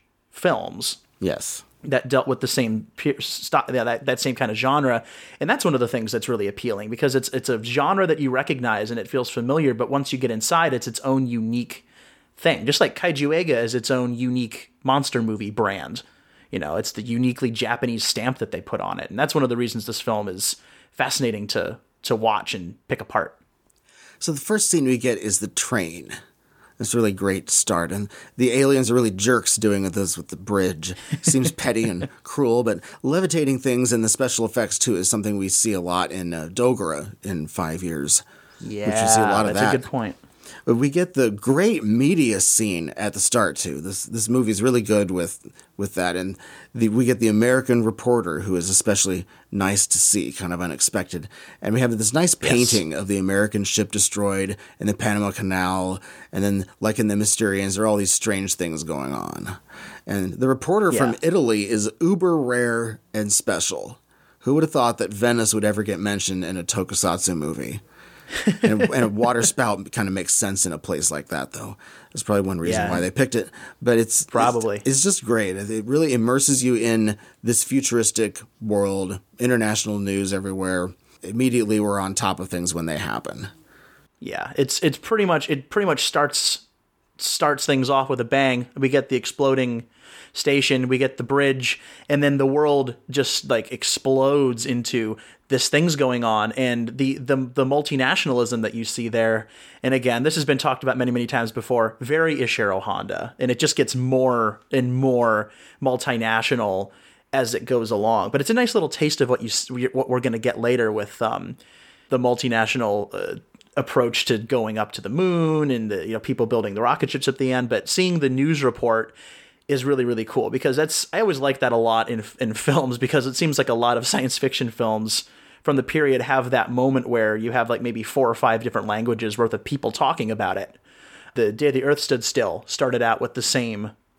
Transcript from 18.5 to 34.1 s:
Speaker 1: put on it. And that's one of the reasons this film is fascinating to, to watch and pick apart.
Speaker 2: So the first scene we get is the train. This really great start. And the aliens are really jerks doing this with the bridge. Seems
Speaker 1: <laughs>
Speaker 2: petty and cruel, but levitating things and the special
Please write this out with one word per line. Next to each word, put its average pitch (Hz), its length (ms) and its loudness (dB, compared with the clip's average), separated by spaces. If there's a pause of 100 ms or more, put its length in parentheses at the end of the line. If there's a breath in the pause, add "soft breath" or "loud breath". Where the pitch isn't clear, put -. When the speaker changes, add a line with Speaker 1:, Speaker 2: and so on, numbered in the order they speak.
Speaker 1:
put - 200 -6
on 50 180 -6
it. - 120 -10
And 101 80 -8
that's 151 160 0
one 147 100 2
of 123 60 2
the 120 60 -2
reasons 117 300 -2
this 113 140 -8
film 104 280 -2
is 92 280 -4 (340 soft breath)
fascinating 117 580 -2
to, 85 300 -4 (240)
to 127 140 0
watch 107 380 0
and 92 220 -10 (120)
pick 127 120 -4
apart. - 380 -4 (800 soft breath)
Speaker 2:
So - 140 -2
the 139 80 -6
first 214 300 0
scene 160 160 4
we 127 100 4
get 117 220 0
is 104 220 -2
the 107 80 -4
train. 87 640 -2 (640 loud breath)
This 117 160 -4
really 110 180 4
great 95 380 -2
start. 85 420 0
And 101 180 -6 (260 loud breath)
the 120 160 2
aliens 135 380 4
are 120 40 4
really 120 160 4
jerks 107 460 2
doing 104 340 2
this 92 260 -2
with 85 120 -10
the - 80 -12
bridge. 92 580 -2 (280 loud breath)
Seems 131 300 2
Speaker 1:
<laughs> - 0 -
Speaker 2:
petty 113 320 -2
and 92 240 -4 (140)
cruel, 123 420 2
but 101 160 -2 (220 loud breath)
levitating 151 560 0
things 123 340 0
and 117 100 2
the 110 60 2
special 117 360 0